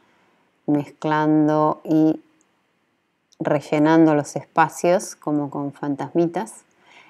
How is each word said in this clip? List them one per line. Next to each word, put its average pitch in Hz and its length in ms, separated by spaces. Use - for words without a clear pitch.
mezclando 151 1200
y 156 360
rellenando 156 760
los 147 220
espacios 175 800
como 147 340
con 143 220
fantasmitas. 165 960